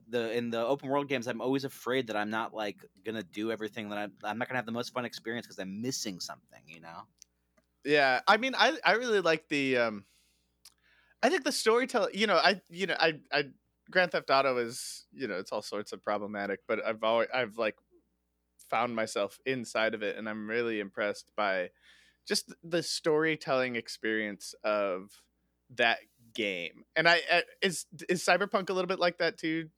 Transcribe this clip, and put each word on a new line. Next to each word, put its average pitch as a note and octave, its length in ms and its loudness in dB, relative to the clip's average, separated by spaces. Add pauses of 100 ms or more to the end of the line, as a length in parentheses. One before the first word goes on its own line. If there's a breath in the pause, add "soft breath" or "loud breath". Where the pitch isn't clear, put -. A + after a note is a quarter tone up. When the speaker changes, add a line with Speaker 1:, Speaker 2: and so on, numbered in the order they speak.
Speaker 1:
the, A2+ 280 -2
in A#2+ 140 -2
the A#2 160 0
open C#3+ 240 -2
world C#3+ 180 0
games, B2+ 200 -2
I'm A#2 140 -6
always C3+ 220 0
afraid B2+ 440 -2
that G#2 80 -4
I'm G#2 140 0
not, A2 240 -2
like, G#2 300 -6 (200)
gonna A2 200 -6
do G#2 280 -6
everything G#2+ 380 -6
that G#2 80 -4
I'm, G#2 140 -6 (120)
I'm G#2+ 140 -4
not B2 100 -4
gonna B2+ 100 -2
have A2+ 80 -4
the A2+ 60 -8
most A#2+ 220 -6
fun B2 120 -4
experience A2+ 400 -8
'cause G2 120 -16
I'm F#2+ 240 -8
missing A2+ 380 -6
something, B1 460 -14
you D#2+ 140 -20
know? E2 220 -16 (800)
Speaker 2:
Yeah, C#3 440 4
I G#3 80 8
mean, B3 200 -2
I, B3 280 4
I F3 80 6
really A3+ 280 2
like E3 280 2
the, C3+ 300 2
um, A2 280 0 (1160 soft breath)
I B3+ 60 4
think D4+ 160 2
the D4 80 2
storytelling, A#3 600 2
you G#3 120 2
know, F#3+ 100 4
I, F3+ 320 6
you F3 180 -4
know, E3 120 0
I, D#3+ 220 2 (100)
I, D3 140 0 (460)
Grand F3+ 220 4
Theft D#3 180 -2
Auto C3+ 280 6
is, - 540 -6
you C3+ 160 -6
know, G2 80 -4
it's F#2+ 160 -6
all G#2+ 100 -2
sorts - 300 -8
of G2 100 -14
problematic, G2+ 640 -2
but A2 180 0
I've A2 200 -2
always, A2+ 280 2
I've, A#2 260 -2
like, A2 180 -2 (960)
found A#2+ 260 0
myself G#2+ 500 -2
inside A2+ 480 -2
of G#2+ 80 -8
it, G2+ 140 -2
and A2 120 -8
I'm G#2+ 200 -8
really A2+ 320 -2
impressed G#2 560 -4
by F#2+ 340 0 (560 soft breath)
just - 220 -2
th-, - 160 -18
the E3+ 180 -2
storytelling D3+ 920 0
experience A2 800 -4 (100)
of G2+ 580 0 (480)
that A#2 300 2 (340)
game. F#2+ 500 -4 (120)
And D#3+ 120 6
I, E3+ 220 6
I, E3+ 120 4 (200)
is, F#3+ 240 -2 (220)
is F3 160 2
Cyberpunk G3 460 2
a - 40 0
little F#3 140 0
bit F#3+ 120 -2
like F3 180 2
that E3 200 0
too, D#3+ 400 -4